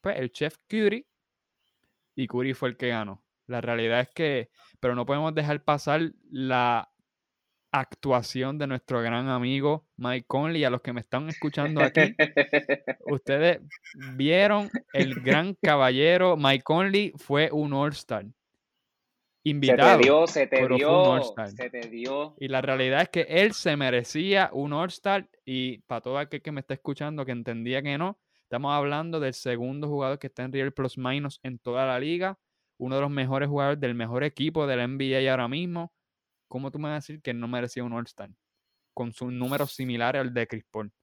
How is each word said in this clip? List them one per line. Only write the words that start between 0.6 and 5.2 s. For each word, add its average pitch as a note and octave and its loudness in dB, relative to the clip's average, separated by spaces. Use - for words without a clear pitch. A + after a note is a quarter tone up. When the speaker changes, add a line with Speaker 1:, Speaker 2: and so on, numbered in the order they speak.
Speaker 1:
Curry G#3+ 0
y C3 -2
Curry B2+ -2
fue B2+ -4
el A#2+ -10
que B2+ -2
ganó. G#2+ -6
La A#2+ -6
realidad A#2 0
es C3 -2
que, C#3+ -2
pero B2 0
no A#2+ -4
podemos D3+ -2